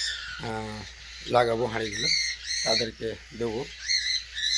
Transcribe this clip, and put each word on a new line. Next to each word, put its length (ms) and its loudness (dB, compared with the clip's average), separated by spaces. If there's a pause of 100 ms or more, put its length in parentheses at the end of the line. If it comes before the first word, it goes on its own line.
(460)
আহ, 360 -4 (440)
লাগাবো 400 6
হাঁড়িগুলো, 420 0 (560)
তাদেরকে 500 2 (240)
দেবো। 260 0 (920)